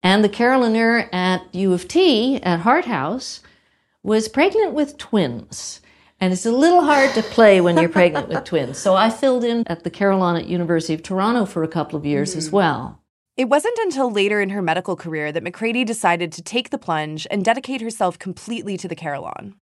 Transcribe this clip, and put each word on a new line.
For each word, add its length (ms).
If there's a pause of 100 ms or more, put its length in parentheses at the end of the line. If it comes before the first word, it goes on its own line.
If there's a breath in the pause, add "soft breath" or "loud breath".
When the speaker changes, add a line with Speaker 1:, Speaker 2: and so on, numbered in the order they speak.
Speaker 1:
And 200
the 60
carillonneur 800
at 300 (140)
U 180
of 140
T, 560
at 160
Hart 260
House, 560 (600 soft breath)
was 260
pregnant 440
with 260
twins. 800 (380 soft breath)
And 120
it's 140
a 60
little 320
hard 320
to 80
play 380
when 160
you're 120
pregnant 400
with 140
twins. 340
So 180
I 140
filled 340
in 240
at 160
the 60
carillon 460
at 120
University 460
of 80
Toronto 460
for 160
a 40
couple 300
of 80
years 300
as 120
Speaker 2:
Mm-hmm. 100
Speaker 1:
well. 400 (400)
Speaker 3:
It 100
wasn't 320
until 320
later 300
in 80
her 120
medical 360
career 340
that 120
McCrady 420
decided 480
to 100
take 260
the 80
plunge 540
and 140
dedicate 360
herself 380
completely 580
to 120
the 60
carillon. 600 (180)